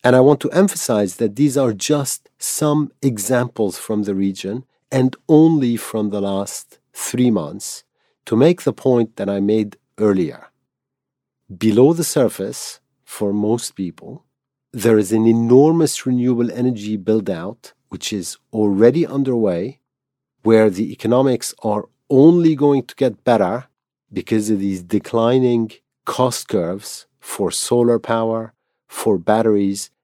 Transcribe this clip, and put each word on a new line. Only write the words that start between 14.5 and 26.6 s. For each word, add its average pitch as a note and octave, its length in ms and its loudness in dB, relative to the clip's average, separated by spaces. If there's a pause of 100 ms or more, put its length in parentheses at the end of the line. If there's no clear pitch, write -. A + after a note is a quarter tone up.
there A2 260 2
is G2+ 140 0
an A2 160 2
enormous C3 760 4
renewable B2 440 -2
energy A2+ 460 -4
build-out, G2 800 -4 (160)
which - 240 -10
is F#2+ 240 -10 (160)
already A2 520 2
underway, A#2+ 760 -2 (640)
where A2 260 6
the F#2+ 240 -4
economics B2 680 0
are G#2 280 -6 (200)
only D#3+ 460 6
going C#3 280 2
to - 120 -20
get B2 280 -2
better A2 440 0 (440)
because G#2+ 380 -4
of G#2 100 0
these F#2+ 220 -4
declining A#2 880 0 (340)
cost - 420 -4
curves F#2 580 -6 (140)